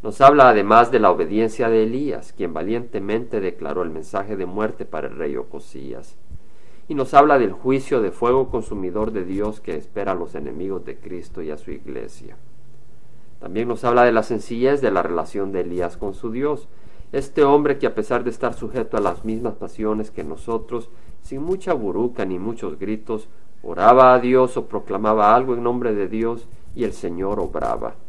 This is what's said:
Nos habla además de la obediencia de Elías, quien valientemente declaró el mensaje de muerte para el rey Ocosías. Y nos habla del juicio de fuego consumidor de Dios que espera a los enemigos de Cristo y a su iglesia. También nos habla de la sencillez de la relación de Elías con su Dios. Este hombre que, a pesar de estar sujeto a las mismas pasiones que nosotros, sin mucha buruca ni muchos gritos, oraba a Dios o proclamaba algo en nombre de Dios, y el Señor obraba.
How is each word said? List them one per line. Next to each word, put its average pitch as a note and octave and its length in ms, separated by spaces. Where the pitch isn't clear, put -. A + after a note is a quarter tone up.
Nos G#2+ 200
habla C#3 260
además G#2+ 420
de B2 120
la G2 100
obediencia G#2+ 560
de A2+ 160
Elías, A#2+ 480
quien F2 220
valientemente G#2+ 880
declaró F2 420
el E2 60
mensaje G2 480
de F#2+ 80
muerte G2 400
para C#2+ 240
el B1 80
rey D2 180
Ocosías. C2 800
Y D#3 80
nos C3+ 180
habla D3 240
del A2 140
juicio C3 500
de F#2+ 100
fuego B2+ 360
consumidor G#2+ 640
de G2 140
Dios G#2 340
que - 160
espera G2 380
a - 20
los E2+ 180
enemigos E2 520
de - 120
Cristo F2 440
y D#2 100
a D2+ 60
su - 140
iglesia. C2 680
También G#2+ 260
nos A#2+ 160
habla B2 220
de A#2+ 80
la A2+ 100
sencillez A#2+ 560
de A#2 120
la F2+ 120
relación F2 480
de F#2+ 80
Elías F2 380
con G2+ 160
su A2+ 180
Dios. C#3 380
Este C#3 320
hombre C#3+ 360
que, B2+ 80
a - 80
pesar A2 280
de A#2+ 60
estar A#2+ 240
sujeto A2+ 420
a G#2+ 60
las F2+ 240
mismas A2 300
pasiones G#2+ 540
que A2 140
nosotros, A2+ 680
sin C3+ 200
mucha F#3 320
buruca A2+ 520
ni F#2 140
muchos G2+ 400
gritos, A2 480
oraba A#2+ 520
a B2+ 60
Dios B2+ 360
o A2+ 120
proclamaba G#2 680
algo B2+ 200
en A#2+ 80
nombre A#2+ 300
de G2+ 140
Dios, A2+ 400
y A2+ 120
el G2 80
Señor F#2+ 460
obraba. A#1 560